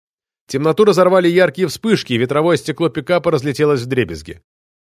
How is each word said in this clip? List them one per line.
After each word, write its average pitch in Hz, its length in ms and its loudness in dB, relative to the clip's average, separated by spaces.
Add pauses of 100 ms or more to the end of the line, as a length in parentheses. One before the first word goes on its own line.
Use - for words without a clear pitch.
(480)
Темноту 151 360 0
разорвали 180 460 4
яркие 175 400 0
вспышки, - 420 -2
и 120 60 0
ветровое 147 400 0
стекло 160 320 -4
пикапа 170 420 -2
разлетелось 143 520 0
вдребезги. 85 580 -4 (400)